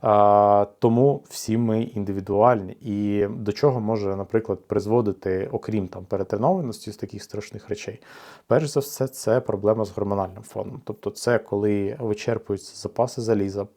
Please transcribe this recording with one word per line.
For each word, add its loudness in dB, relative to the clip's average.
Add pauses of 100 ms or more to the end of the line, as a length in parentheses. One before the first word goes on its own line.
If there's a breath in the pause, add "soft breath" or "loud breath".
А, 6 (120)
тому 4
всі -4
ми 0
індивідуальні. 2
І -2
до -6
чого 2
може, -2
наприклад, -2
призводити, 0
окрім -4
там -14
перетренованості, -2
з -16
таких -12
страшних -14
речей? -10 (460 loud breath)
Перш 2
за -2
все, -4
це 0
проблема 0
з -10
гормональним -4
фоном. -12
Тобто -8
це 0
коли -2
вичерпуються -4
запаси -4
заліза 0 (100)